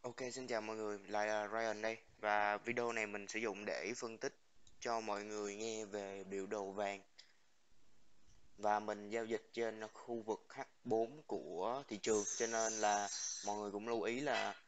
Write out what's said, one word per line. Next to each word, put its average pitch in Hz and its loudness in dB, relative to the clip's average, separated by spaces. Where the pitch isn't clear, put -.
Ok, 120 -4
xin 127 -6
chào 113 4
mọi 110 -2
người, 104 0
lại 104 4
là 107 2
Ryan 110 2
đây. 113 0
Và 104 6
video 117 0
này 110 2
mình 101 -4
sử 110 -2
dụng 104 0
để 90 -2
phân 113 -6
tích 135 -2
cho 117 2
mọi 104 0
người 104 -2
nghe 110 -2
về 98 -6
biểu 98 -2
đồ 101 -2
vàng. 98 0
Và 104 6
mình 104 -4
giao 113 0
dịch 113 0
trên 113 0
khu 117 -6
vực 107 -2
H 135 -10
bốn 117 2
của 95 -2
thị 107 -4
trường, 104 4
cho 117 2
nên 113 2
là 104 4
mọi 104 2
người 104 -2
cũng 101 -4
lưu 117 2
ý 117 2
là 110 2